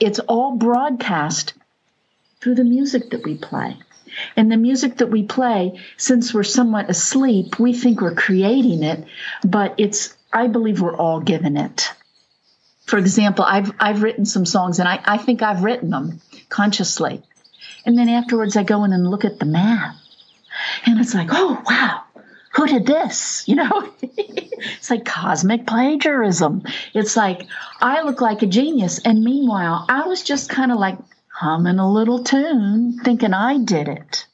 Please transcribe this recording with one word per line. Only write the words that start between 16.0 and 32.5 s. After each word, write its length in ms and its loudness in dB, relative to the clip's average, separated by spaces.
consciously. 720 -2
And 100 4
then 120 4
afterwards, 480 0
I 80 2
go 200 2
in 80 2
and 160 2
look 160 -2
at 140 -2
the 80 -4
math. 500 0
And 160 4
it's 140 0
like, 180 -2
"Oh, 360 0
wow, 340 0
who 140 2
did 200 2
this?" 600 -2
You 80 4
know, 400 0
<laughs> 60 -20
it's 880 -10
like 140 -2
cosmic 640 0
plagiarism. 1000 0
It's 240 0
like, 300 0
I 220 0
look 180 -4
like 220 0
a 40 4
genius. 520 0
And 260 4
meanwhile, 640 0
I 180 0
was 160 -4
just 280 -4
kinda, 260 0
like, 220 -2
humming 500 0
a 120 2
little 320 2
tune, 800 0